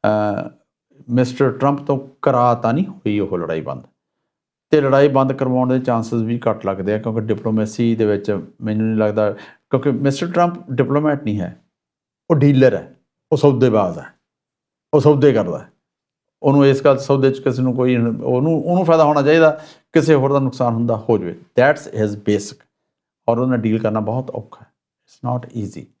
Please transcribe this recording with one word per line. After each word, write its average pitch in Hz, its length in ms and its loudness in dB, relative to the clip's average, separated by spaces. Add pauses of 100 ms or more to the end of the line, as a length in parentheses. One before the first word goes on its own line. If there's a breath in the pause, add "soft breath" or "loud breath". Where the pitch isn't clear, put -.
ਅਹ, 104 460 -2 (600)
ਮਿਸਟਰ 127 400 0
ਟਰੰਪ 143 360 -2
ਤੋਂ 139 220 -4 (140)
ਕਰਾ 123 320 2
ਤਾਂ 117 200 -2
ਨਹੀਂ 185 120 -2
ਹੋਈ 104 320 -6
ਉਹ 92 200 -4
ਲੜਾਈ 80 220 -4
ਬੰਦ, 67 220 -10 (880)
ਤੇ 151 100 4
ਲੜਾਈ 139 280 4
ਬੰਦ 135 240 2
ਕਰਵਾਉਣ 127 360 -2
ਦੇ 131 100 0
ਚਾਂਸਸ 117 340 -2
ਵੀ 117 280 -2 (100)
ਘੱਟ 107 160 -6
ਲੱਗਦੇ 98 280 -4
ਆ, 110 40 -4
ਕਿਉਂਕਿ 113 220 -4
ਡਿਪਲੋਮੇਸੀ 110 760 -2
ਦੇ 113 100 0
ਵਿੱਚ 101 360 -2 (180)
ਮੈਨੂੰ 110 260 -4
ਨਹੀਂ 110 120 -2
ਲੱਗਦਾ, 107 340 0 (380 loud breath)
ਕਿਉਂਕਿ 135 200 0
ਮਿਸਟਰ 143 420 -4
ਟਰੰਪ 175 380 -2
ਡਿਪਲੋਮੈਟ 143 520 -2
ਨਹੀਂ 104 180 -4
ਹੈ, 90 200 -10 (720)
ਉਹ 165 60 4
ਡੀਲਰ 131 380 4
ਹੈ, - 220 -10 (360)
ਉਹ 151 40 0
ਸੌਦੇਬਾਜ਼ 113 640 2
ਹੈ, 78 80 -16 (880)
ਉਹ 147 60 4
ਸੌਦੇ 143 320 4
ਕਰਦਾ 87 260 -2
ਹੈ। - 100 -16 (720)
ਉਹਨੂੰ 139 240 4
ਇਸ 135 180 2
ਗੱਲ, 135 140 4
ਸੌਦੇ 135 320 2
'ਚ 135 80 -6
ਕਿਸੇ 127 240 -2
ਨੂੰ 127 120 -2
ਕੋਈ, 127 220 0
ਉਹਨੂੰ, 127 680 -2
ਉਹਨੂੰ 180 200 0
ਫਾਇਦਾ 160 200 4
ਹੋਣਾ 147 180 2
ਚਾਹੀਦਾ, 156 380 4 (320 loud breath)
ਕਿਸੇ 151 220 4
ਹੋਰ 135 180 2
ਦਾ 143 60 2
ਨੁਕਸਾਨ 127 360 -2
ਹੁੰਦਾ 113 360 -2
ਹੋ 110 80 4
ਜਾਵੇ। 87 140 -6
That's - 680 -2
his 104 140 -2
basic। 104 500 -4 (640)
ਔਰ 117 100 0
ਉਹਦੇ 127 120 -2
ਨਾਲ 123 80 0
ਡੀਲ 110 200 0
ਕਰਨਾ 110 220 -2
ਬਹੁਤ 117 300 -6
ਔਖਾ - 340 -16
ਹੈ, - 80 -20 (340)
it's 123 300 -8
not 120 260 -10
easy। 92 220 -12 (160)